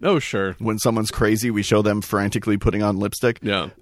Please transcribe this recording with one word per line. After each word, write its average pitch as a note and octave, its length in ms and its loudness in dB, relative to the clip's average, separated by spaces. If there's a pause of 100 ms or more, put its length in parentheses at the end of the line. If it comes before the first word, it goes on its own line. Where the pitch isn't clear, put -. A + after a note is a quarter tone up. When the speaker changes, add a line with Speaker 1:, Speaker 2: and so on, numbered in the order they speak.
Speaker 1:
Oh, F3+ 160 2
sure. G2 400 -2
Speaker 2:
When A2 220 -2
someone's A2+ 320 0
crazy, A2 400 2
we G#2 100 0
show G#2+ 200 4
them G#2 180 2
frantically G2+ 580 0
putting G#2 240 0
on G#2 140 0
lipstick. G#2 460 -2
Speaker 1:
Yeah. G2 260 -2 (140)